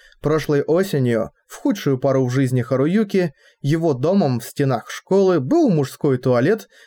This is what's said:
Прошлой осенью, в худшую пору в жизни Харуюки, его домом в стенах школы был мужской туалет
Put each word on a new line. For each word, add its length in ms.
Прошлой 400
осенью, 720
в 80
худшую 420
пору 300
в 20
жизни 320
Харуюки, 720
его 340
домом 440
в 40
стенах 480
школы 480
был 320
мужской 480
туалет 480